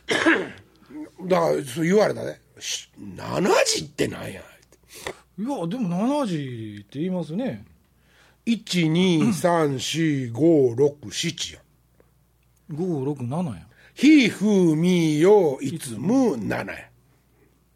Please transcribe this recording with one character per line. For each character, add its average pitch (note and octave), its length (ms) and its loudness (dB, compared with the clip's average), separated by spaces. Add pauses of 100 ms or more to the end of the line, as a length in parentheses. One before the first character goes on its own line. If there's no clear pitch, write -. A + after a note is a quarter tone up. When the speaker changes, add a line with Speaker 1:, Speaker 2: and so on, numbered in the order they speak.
(1200)
Speaker 1:
<laughs> F#3 60 -10
だ F3+ 120 2
か D#3+ 80 2
ら、 D3+ 160 -2
そ C3+ 160 -8
う D#3+ 40 0
言 F3+ 120 2
わ G3 120 4
れ C3+ 40 -4
た A#2 120 -10
ね。 D3 180 -12 (160)
し-、 - 320 -10 (260)
「七 B2 240 -6 (240)
時 G#4+ 220 -4
っ - 20 -16
て - 200 -4
な F2+ 180 -12
ん - 60 -12
や」 F#2 100 -16
っ - 20 -20
て。 - 1000 -16
Speaker 2:
い - 60 -6
や、 A3+ 180 -6
で F3 120 -6
も G#3+ 100 -4
七 B3 380 -2
時 A#2+ 560 -8
っ - 20 -20
て - 140 -14
言 E3+ 100 -4
い - 20 -4
ま F3+ 140 -4
す D3+ 100 -12
ね。 F3 300 -8 (800)
Speaker 1:
一、 F3+ 440 -2
二、 F3 440 2
三、 D#3 480 0
四、 C#3+ 500 -2
五、 C3+ 460 4
六、 C#3 340 0
七 F#2 440 -6
や。 - 60 -20 (1120)
Speaker 2:
五、 D#3 340 -4
六、 C#3 180 -6
七 C#3+ 280 -6
や。 E2 160 -14 (280)
Speaker 1:
ひ、 C#4 360 6
ふ、 F#3 460 4
み、 E3 440 2
よ、 F3+ 400 6
い F#3+ 180 -6
つ C3+ 200 -12
む、 G#3 400 2
七 A#2+ 340 -6
や。 - 60 -14 (960)